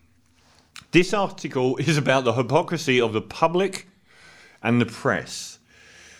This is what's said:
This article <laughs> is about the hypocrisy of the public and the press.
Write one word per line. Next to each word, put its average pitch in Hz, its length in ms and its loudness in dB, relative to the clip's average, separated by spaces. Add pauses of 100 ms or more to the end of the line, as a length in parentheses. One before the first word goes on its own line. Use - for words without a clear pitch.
(920)
This 175 220 4
article 135 640 -2
<laughs> - 20 -6
is 147 180 0
about 135 280 2
the 113 100 2
hypocrisy 131 680 0
of 113 140 0
the 107 80 0
public 180 680 -2 (720)
and 120 180 2
the 117 60 2
press. - 720 -4 (600)